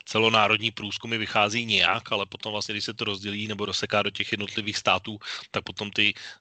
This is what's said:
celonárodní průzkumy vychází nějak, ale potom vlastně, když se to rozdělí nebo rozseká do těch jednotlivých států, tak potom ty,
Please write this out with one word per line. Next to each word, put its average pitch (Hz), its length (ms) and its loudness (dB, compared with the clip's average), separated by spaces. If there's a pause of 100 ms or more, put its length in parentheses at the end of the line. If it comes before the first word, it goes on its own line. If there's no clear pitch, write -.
celonárodní 110 680 4
průzkumy 113 480 -6
vychází 107 480 2
nějak, 98 460 2
ale 101 140 0
potom - 260 -10
vlastně, 104 220 -4
když 104 100 -6
se 110 100 -6
to 113 100 -6
rozdělí 104 440 -4
nebo 101 180 -4
rozseká 101 360 2
do 101 80 -2
těch - 220 -4
jednotlivých 104 440 -4
států, 101 420 0 (320)
tak - 140 -2
potom 101 260 -8
ty, 104 240 2 (260)